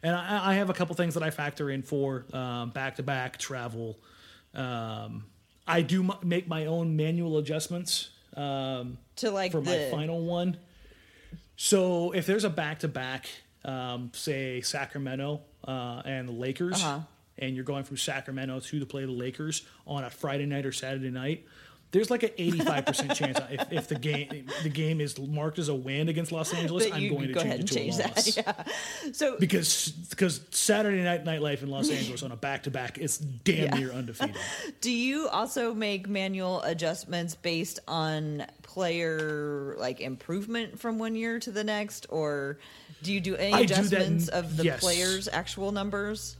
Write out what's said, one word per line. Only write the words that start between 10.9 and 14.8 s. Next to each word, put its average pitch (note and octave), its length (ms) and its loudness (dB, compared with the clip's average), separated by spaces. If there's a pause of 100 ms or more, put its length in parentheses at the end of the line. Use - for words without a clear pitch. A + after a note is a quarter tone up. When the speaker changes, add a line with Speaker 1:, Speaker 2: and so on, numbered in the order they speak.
Speaker 1:
So F3+ 520 4
if F3 120 2
there's G#3 200 2
a G3 40 4
back-to-back, D3 760 -4 (380)
um, B2 480 -4
say C3 480 -2
Sacramento, C#3 800 -2 (260)